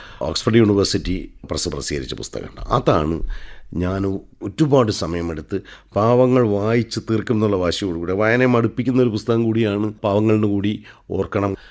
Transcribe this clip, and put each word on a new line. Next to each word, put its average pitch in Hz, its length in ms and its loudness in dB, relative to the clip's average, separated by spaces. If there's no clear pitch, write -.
ഓക്സ്ഫോർഡ് 110 380 2
യൂണിവേഴ്സിറ്റി 98 560 2
പ്രസ് 82 240 -6
പ്രസിദ്ധീകരിച്ച 69 460 -6
പുസ്തകമുണ്ട്. - 460 -12
അതാണ് 87 460 2
ഞാൻ 92 280 -2
ഒരുപാട് 123 500 2
സമയമെടുത്ത് 85 640 -4
പാവങ്ങൾ 123 560 4
വായിച്ച് 110 520 0
തീർക്കും 110 360 -2
എന്നുള്ള 107 200 2
വാശിയോടുകൂടി, 87 580 -2
വായനയെ 117 380 4
മടുപ്പിക്കുന്ന 120 500 2
ഒരു 120 120 2
പുസ്തകം 117 300 0
കൂടിയാണ് 107 440 0
പാവങ്ങളെന്ന് 107 500 2
കൂടി 101 240 0
ഓർക്കണം. 98 420 -2